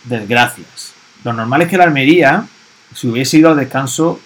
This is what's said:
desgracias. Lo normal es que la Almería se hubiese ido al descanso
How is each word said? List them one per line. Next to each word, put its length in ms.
desgracias. 920
Lo 100
normal 300
es 60
que 80
la 80
Almería 600
se 140
hubiese 300
ido 120
al 80
descanso 680